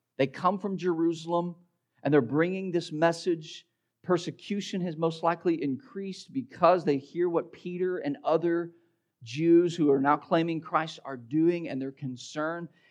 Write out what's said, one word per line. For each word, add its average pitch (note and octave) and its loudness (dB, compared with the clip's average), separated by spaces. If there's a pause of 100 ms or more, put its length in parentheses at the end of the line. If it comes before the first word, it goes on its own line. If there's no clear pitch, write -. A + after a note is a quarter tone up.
(180)
They C3+ 2
come F3 0
from G3 -4
Jerusalem, E3+ -2 (460)
and C#3+ 0
they're D3 8
bringing F3 0
this D#3+ -2
message. E3 0 (380)
Persecution F3+ -4
has F3 -4
most E3 -2
likely E3+ 0
increased F3+ -8
because E3 2
they C#3+ 2
hear E3+ -4
what E3 -2
Peter F3+ -6
and C#3+ -6
other E3+ 0 (520)
Jews E3 4
who D3 4
are C#3 6
now C#3+ 4
claiming E3 0
Christ D#3+ -2
are C3+ -10
doing, D#3+ 0
and C3 -4
they're C3+ -6
concerned. D3+ -8 (240)